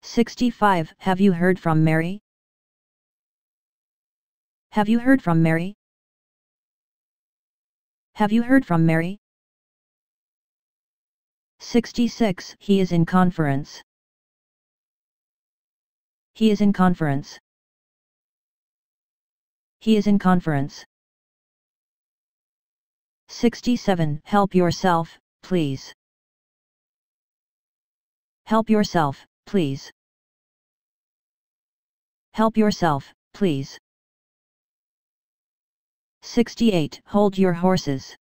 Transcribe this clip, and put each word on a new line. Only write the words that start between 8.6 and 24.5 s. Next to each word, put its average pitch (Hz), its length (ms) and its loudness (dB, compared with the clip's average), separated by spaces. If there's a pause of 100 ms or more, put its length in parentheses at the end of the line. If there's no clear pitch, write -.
from 165 200 2
Mary? 165 340 0 (2500)
Sixty-six. - 1000 -4
He 196 200 0
is 185 120 0
in 170 140 2
conference. 160 800 -2 (2500)
He 220 180 2
is 202 100 0
in 202 120 4
conference. 160 640 -2 (2500)
He 220 180 2
is 202 100 0
in 202 100 4
conference. 165 680 -2 (2500)
Sixty-seven. 185 960 -2
Help 202 320 0